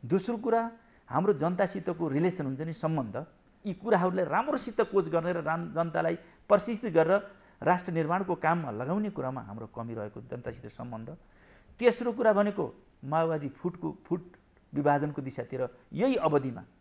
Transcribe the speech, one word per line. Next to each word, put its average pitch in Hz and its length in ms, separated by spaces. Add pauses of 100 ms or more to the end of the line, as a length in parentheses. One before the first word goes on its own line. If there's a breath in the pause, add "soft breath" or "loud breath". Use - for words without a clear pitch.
दोस्रो 190 320
कुरा, 226 340 (360 soft breath)
हाम्रो 185 260
जनतासितको 175 760
रिलेसन 170 360
हुन्छ 135 160
नि, 160 120
सम्बन्ध, 143 540 (400)
यी 185 80
कुराहरूलाई 185 500
राम्रोसित 233 560
कोच 196 240
गर्ने 165 280
र 170 40
राम-, 160 380
जनतालाई 165 400 (340 loud breath)
प्रशिक्षित 208 440
गरेर 165 480 (220 loud breath)
राष्ट्र 180 300
निर्माणको 170 420
काममा 160 360
लगाउने 160 400
कुरामा 131 300
हाम्रो 110 260
कमी 117 280
रहेको 107 260
जनतासित 120 460
सम्बन्ध। 120 500 (640 soft breath)
तेस्रो 233 340
कुरा 220 200
भनेको 202 420 (300)
माओवादी 156 440
फुटको, 165 580
फुट - 260 (420)
विभाजनको 143 480
दिशातिर 127 460 (240 soft breath)
यही 240 240
अवधिमा 131 480 (160)